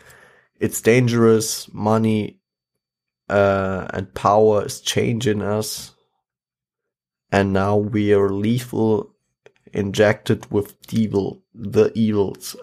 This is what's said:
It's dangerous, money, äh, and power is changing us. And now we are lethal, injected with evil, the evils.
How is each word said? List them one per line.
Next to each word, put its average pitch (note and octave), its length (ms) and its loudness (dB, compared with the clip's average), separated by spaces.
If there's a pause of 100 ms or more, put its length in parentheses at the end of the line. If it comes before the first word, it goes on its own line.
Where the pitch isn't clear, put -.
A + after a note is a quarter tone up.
(580)
It's - 240 -4
dangerous, A2+ 920 2
money, A2 680 -2 (880)
äh, - 60 -6
and G2 800 -2
power G#2 520 2
is - 160 -12
changing A2 600 -2
us. G#2 560 -6 (1300)
And G2 220 0
now G2 240 0 (180)
we G#2 220 2
are G2 140 2
lethal, A2 840 -2 (600)
injected G#2 760 0
with G2+ 280 -4 (140)
evil, G#2 520 -2 (100)
the G#2+ 400 0
evils. G#2 680 -2